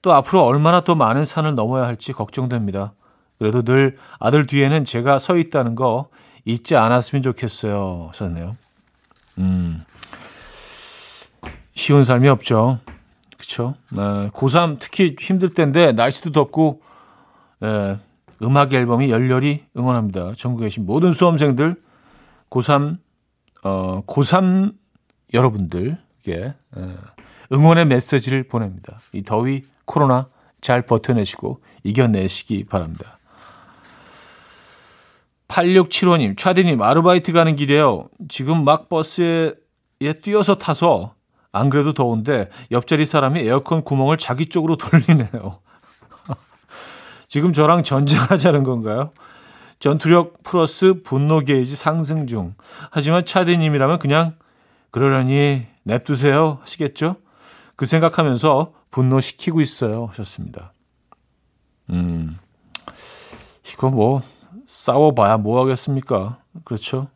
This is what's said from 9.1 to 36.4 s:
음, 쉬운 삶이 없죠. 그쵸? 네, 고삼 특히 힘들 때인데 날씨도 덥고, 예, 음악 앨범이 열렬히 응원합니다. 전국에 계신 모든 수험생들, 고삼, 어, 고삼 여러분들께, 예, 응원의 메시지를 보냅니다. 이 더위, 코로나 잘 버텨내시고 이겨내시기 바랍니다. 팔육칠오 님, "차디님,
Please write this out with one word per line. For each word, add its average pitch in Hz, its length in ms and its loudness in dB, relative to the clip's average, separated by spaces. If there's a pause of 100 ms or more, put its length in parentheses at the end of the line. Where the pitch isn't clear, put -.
음, 90 440 -2 (1900)
쉬운 143 300 4
삶이 127 240 4
없죠. 120 500 2 (600)
그쵸? 123 360 -8 (160)
네, 101 420 -4
고삼 147 460 0
특히 160 400 -2
힘들 185 360 -2
때인데 151 380 4
날씨도 123 380 -2
덥고, 151 520 0 (840)
예, 104 340 -2 (440)
음악 135 300 2
앨범이 123 380 2
열렬히 127 540 0 (120)
응원합니다. 110 600 -2
전국에 120 300 -6
계신 104 180 -6
모든 156 280 2
수험생들, 156 680 0 (680)
고삼, 143 500 -2 (640)
어, 95 440 -4
고삼 185 680 0 (600)
여러분들께, 107 640 0 (320)
예, 98 260 -8 (960)
응원의 160 340 6
메시지를 131 640 0
보냅니다. 101 500 -8 (140)
이 101 100 -8
더위, 127 420 -2 (200)
코로나 131 440 0 (320)
잘 123 220 0
버텨내시고 117 800 -2 (220)
이겨내시기 104 840 -2
바랍니다. 82 520 -8 (2250)
팔육칠오 180 680 2
님, 107 200 0
"차디님, 175 440 2